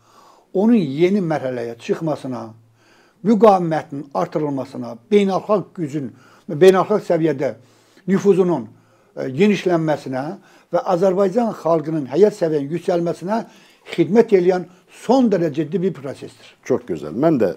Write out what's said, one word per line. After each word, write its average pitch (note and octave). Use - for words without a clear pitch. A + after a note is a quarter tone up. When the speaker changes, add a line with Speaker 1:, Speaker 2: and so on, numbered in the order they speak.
Speaker 1:
onun A3
yeni F3+
mərhələyə B2+
çıxmasına, C#3
müqavimətin F3+
artırılmasına, C#3
beynəlxalq G3
gücün, C#3+
beynəlxalq F#3+
səviyyədə D3+
nüfuzunun, F3+
e, C3+
genişlənməsinə D#3
və F3
Azərbaycan G3
xalqının D#3+
həyat G3+
səviyyənin C#3+
yüksəlməsinə E3+
xidmət G3+
eləyən F3+
son B3
dərəcə D#3+
ciddi D#3+
bir F#3
prosesdir. -
Speaker 2:
Çox -
gözəl. D#2
Mən D3+
də, F#2+